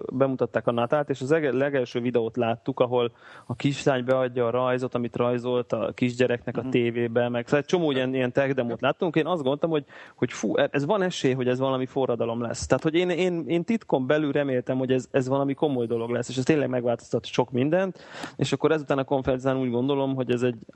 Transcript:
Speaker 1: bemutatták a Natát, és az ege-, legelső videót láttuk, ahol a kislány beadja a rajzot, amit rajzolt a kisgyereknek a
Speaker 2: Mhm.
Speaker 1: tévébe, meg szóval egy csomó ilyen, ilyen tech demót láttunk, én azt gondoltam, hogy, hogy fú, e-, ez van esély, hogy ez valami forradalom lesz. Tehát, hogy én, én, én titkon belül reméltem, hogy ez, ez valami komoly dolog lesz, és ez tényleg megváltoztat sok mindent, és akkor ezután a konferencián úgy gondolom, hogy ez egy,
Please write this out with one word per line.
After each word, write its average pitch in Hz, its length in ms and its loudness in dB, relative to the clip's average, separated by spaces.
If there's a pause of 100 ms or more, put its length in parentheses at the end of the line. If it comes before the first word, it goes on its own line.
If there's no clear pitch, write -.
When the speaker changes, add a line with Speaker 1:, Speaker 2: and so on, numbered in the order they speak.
(120)
Speaker 1:
bemutatták 127 540 0
a 131 40 2
Natát, 120 400 0
és 135 100 -2
az 135 120 0
ege-, 151 200 2
legelső 131 480 0
videót 117 360 0
láttuk, 120 440 0
ahol 120 320 2 (340)
a 120 100 -6
kislány 139 480 0
beadja 127 420 2
a 117 40 0
rajzot, 127 440 0
amit 120 220 -4
rajzolt 123 560 0
a 117 220 -2
kisgyereknek 123 600 0
a - 40 -4
Speaker 2:
Mhm. 127 100 -6
Speaker 1:
tévébe, 120 580 2
meg 120 160 -2
szóval 147 160 2
egy 143 60 -6
csomó 175 240 2
ilyen, 131 240 0
ilyen 127 180 0
tech 139 220 2
demót 120 260 -2
láttunk, 151 360 0
én 156 100 2
azt 175 160 -2
gondoltam, 143 280 0
hogy, 151 140 0 (300)
hogy - 180 -2
fú, 196 240 -2
e-, 139 160 2
ez 143 120 0
van 190 180 2
esély, 165 300 0
hogy 127 160 0
ez 127 100 0
valami 131 280 0
forradalom 120 540 -2
lesz. 117 260 -6
Tehát, 131 160 2
hogy 156 120 0
én, 180 160 2
én, 175 360 -2
én 170 180 0
titkon 160 420 -2
belül 151 260 2
reméltem, 131 460 0
hogy 131 140 0
ez, 127 180 0
ez 131 180 0
valami 139 260 0
komoly 131 320 0
dolog 117 240 -2
lesz, 120 180 -2
és 127 80 -6
ez 131 80 -2
tényleg 143 240 2
megváltoztat 120 580 -2
sok - 240 -2
mindent, 165 480 0 (380)
és - 160 -2
akkor 147 200 2
ezután 147 260 0
a 135 60 0
konferencián 131 520 0
úgy 131 140 0
gondolom, 135 440 0
hogy 127 180 -4
ez 120 100 0
egy, 123 140 0 (200)